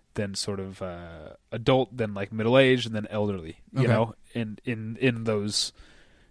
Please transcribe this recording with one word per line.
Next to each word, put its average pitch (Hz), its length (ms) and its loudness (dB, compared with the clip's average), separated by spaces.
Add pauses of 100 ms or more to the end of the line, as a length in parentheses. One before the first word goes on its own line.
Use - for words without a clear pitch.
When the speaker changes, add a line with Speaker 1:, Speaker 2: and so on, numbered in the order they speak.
(160)
Speaker 1:
then 101 200 -4
sort 98 240 -6
of, 95 220 -10
uh, 87 520 -12 (180)
adult, 127 440 2
then, 110 200 -4
like, 98 180 -6
middle-aged, 123 540 6
and 110 80 -6
then 104 160 -4
elderly, 98 460 -4 (140)
you 131 100 0
Speaker 2:
Okay. 120 60 4
Speaker 1:
know, 113 280 2 (180)
in, 110 320 -6
in, 110 340 -6
in 120 260 2
those, 104 460 -2 (600)